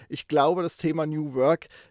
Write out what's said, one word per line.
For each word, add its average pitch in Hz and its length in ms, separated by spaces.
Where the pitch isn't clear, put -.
Ich - 180
glaube, 151 360
das - 160
Thema 156 280
New 151 280
Work, 135 340